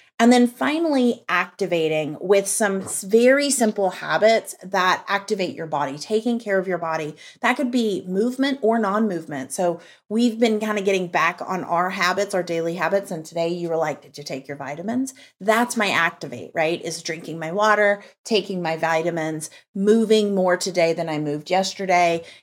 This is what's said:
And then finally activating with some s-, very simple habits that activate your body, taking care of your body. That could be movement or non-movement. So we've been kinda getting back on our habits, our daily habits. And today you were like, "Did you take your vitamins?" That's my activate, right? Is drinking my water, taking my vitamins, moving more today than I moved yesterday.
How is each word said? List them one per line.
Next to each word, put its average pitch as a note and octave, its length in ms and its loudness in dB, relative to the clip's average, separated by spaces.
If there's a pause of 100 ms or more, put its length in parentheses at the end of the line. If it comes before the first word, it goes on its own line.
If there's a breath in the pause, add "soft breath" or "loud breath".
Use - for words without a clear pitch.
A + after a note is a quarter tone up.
(180 soft breath)
And A#3 140 6
then B3 160 6
finally C4+ 800 0
activating E3 920 -2
with G3 260 4
some G3 360 -2
s-, - 200 -8
very B3 460 4
simple G#3 400 0
habits F3+ 760 2
that F#3 460 0
activate G3 440 -2
your E3 140 -8
body, C#3+ 300 -2
taking A3+ 420 -2
care G3+ 180 -2
of F#3 80 0
your F3+ 120 -2
body. D#3+ 400 -6 (240 loud breath)
That B3 160 2
could B3+ 140 -2
be G#3 360 0
movement B3+ 540 0
or A3+ 180 2
non-movement. F3+ 720 -2
So F3 300 -2 (260 loud breath)
we've A3+ 320 0
been A3 220 2
kinda G#3+ 200 -2
getting F#3+ 280 0
back F3 360 0
on F#3 200 -4
our F3 240 0
habits, F#3+ 440 0
our F#3 80 0
daily E3+ 340 -4
habits. F#3+ 360 -2
And D#3+ 140 -8
today E3+ 240 -4
you F3 180 -4
were E3 80 -2
like, D#3 260 -2
"Did - 160 -20
you C#3+ 60 -14
take C3+ 240 -10
your C#3+ 80 -10
vitamins?" F3 580 -6 (280 loud breath)
That's A3+ 340 2
my G#3 140 2
activate, C#3 640 -2
right? E3 320 0
Is E3 180 -8
drinking E3 340 -8
my D#3+ 140 -6
water, G#3 500 4 (220 loud breath)
taking F#3+ 380 -2
my D#3+ 160 -2
vitamins, D#3+ 720 -2 (260 loud breath)
moving G#3 580 4
more F#3 220 4
today E3+ 380 0
than E3 160 -4
I D3+ 100 -2
moved D3+ 300 -4
yesterday. F3+ 760 2 (200 loud breath)